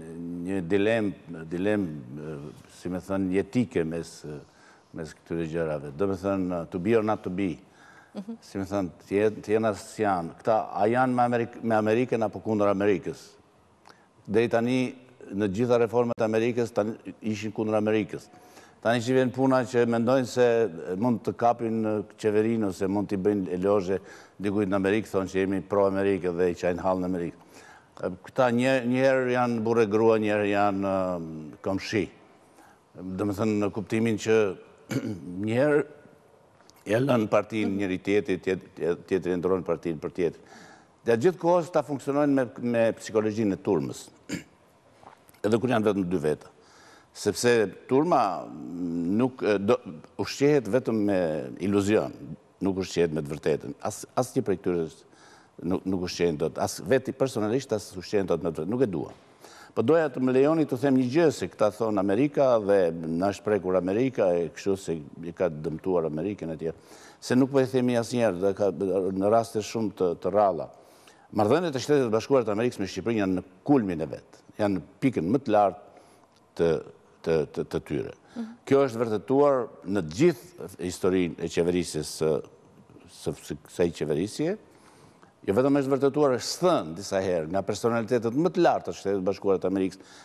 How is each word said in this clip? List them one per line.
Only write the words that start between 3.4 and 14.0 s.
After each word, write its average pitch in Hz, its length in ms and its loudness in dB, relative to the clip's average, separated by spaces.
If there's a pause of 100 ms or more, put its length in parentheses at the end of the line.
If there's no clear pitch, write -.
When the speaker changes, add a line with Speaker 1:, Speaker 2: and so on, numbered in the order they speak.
Speaker 1:
mes, 80 300 -6 (840)
mes 78 240 -12
këtyre 85 320 -4
gjërave. 76 480 -4
Do 98 80 0
me 98 140 -2
thënë, 92 400 -2 (100)
to 95 80 -6
be 104 180 0
or 110 60 2
not 107 220 -2
to 98 60 -8
be. 90 260 -4 (580)
Speaker 2:
Mhm. 226 260 -12
Speaker 1:
Si - 180 -12
me 95 100 -4
thënë, 95 220 -4 (120)
të 95 140 -4
jenë, 107 260 0
të 104 140 -2
jenë 110 160 0
as 90 100 -10 (160)
janë. 92 400 -2
Këta, 110 200 2 (120)
a 117 160 0
janë 127 280 2
me 123 80 2
Amerik-, 120 400 0
me 113 120 0
Amerikën 113 480 2
apo 101 220 -4
kundër 104 260 2
Amerikës? 95 540 0 (1040)